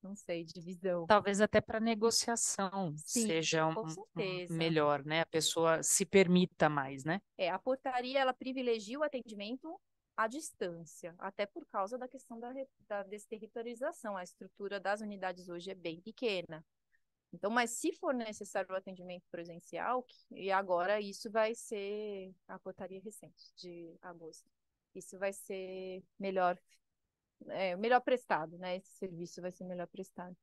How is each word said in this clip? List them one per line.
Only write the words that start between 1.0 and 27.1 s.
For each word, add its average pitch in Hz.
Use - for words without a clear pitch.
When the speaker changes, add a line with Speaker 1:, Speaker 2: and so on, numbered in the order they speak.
Speaker 2:
Talvez 202
até 214
pra 226
negociação 208
Speaker 1:
Sim, 226
Speaker 2:
seja 160
um, 160
Speaker 1:
com 220
Speaker 2:
um -
Speaker 1:
certeza. 180
Speaker 2:
melhor, 151
né? 156
A 165
pessoa 160
se -
permita 180
mais, 139
né? 165
Speaker 1:
É, 185
a 180
portaria, 254
ela 262
privilegia 247
o 311
atendimento 262
à 220
distância, 175
até 196
por 320
causa 208
da 254
questão 247
da 240
re-, 269
da 202
desterritorialização. 226
A 180
estrutura 196
das 196
unidades 185
hoje 175
é 196
bem 170
pequena. 185
Então, 185
mas 233
se -
for 311
necessário 214
o 190
atendimento 185
presencial, 175
que, -
e 190
agora 190
isso 202
vai 220
ser, 202
a 190
portaria 190
recente 185
de 170
agosto, 165
isso 185
vai 196
ser 185
melhor, 185